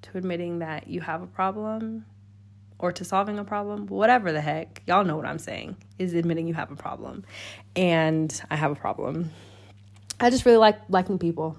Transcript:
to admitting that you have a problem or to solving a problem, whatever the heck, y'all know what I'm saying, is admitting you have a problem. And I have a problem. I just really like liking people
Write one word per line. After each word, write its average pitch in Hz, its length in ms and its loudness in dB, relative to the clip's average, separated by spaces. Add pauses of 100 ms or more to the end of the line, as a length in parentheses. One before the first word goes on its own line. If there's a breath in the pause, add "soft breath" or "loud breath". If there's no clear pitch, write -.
to - 160 -10
admitting 175 420 -4
that 160 280 -8
you 175 140 -6
have 165 200 -6
a 180 40 -14
problem 214 800 -4 (720)
or 180 140 -2
to 180 120 -10
solving 202 340 0
a 202 60 -8
problem, 208 420 -6
whatever 202 460 4
the 151 80 0
heck, 156 460 -6
y'all 190 180 4
know 160 120 0
what 156 100 -6
I'm 151 120 -6
saying, - 380 -10 (220)
is 180 160 -2
admitting 165 340 0
you 165 60 -2
have 156 160 -6
a 143 60 -14
problem. 131 480 -12 (520 loud breath)
And 160 640 2 (100)
I 147 60 -2
have 147 160 0
a - 20 -2
problem. 156 560 -6 (920 loud breath)
I 240 60 8
just 247 160 2
really 233 140 10
like 214 200 8 (120)
liking 185 280 2
people 160 400 -2